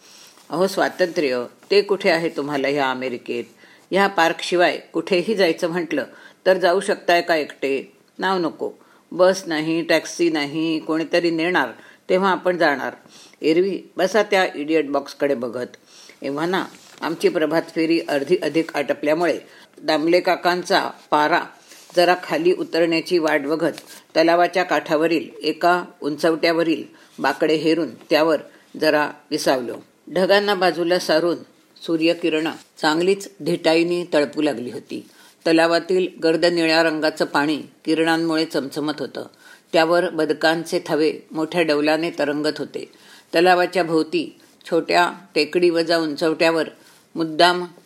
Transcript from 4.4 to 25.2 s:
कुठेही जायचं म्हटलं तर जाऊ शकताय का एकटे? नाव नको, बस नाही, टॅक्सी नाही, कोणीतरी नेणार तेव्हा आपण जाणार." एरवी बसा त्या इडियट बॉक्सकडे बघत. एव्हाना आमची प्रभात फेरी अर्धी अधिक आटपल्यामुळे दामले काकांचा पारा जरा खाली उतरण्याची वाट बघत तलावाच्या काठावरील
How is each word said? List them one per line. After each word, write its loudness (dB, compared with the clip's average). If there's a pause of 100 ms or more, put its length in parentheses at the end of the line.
कुठेही -2
जायचं 0
म्हटलं -4 (420)
तर 4
जाऊ 2
शकताय 0
का 0
एकटे? -4 (260)
नाव 0
नको, -4 (400)
बस 4
नाही, -2
टॅक्सी 0
नाही, -2
कोणीतरी -2
नेणार 0 (400)
तेव्हा 2
आपण 0
जाणार." 0 (480)
एरवी 2 (160)
बसा 2
त्या 2
इडियट -2
बॉक्सकडे -2
बघत. -6 (540)
एव्हाना -4 (360)
आमची 0
प्रभात 0 (140)
फेरी 2 (100)
अर्धी 0
अधिक -2
आटपल्यामुळे -2 (440)
दामले 2
काकांचा 0 (220)
पारा 2 (520)
जरा 4
खाली 0
उतरण्याची 0
वाट 0
बघत -2 (440)
तलावाच्या 4
काठावरील 0 (140)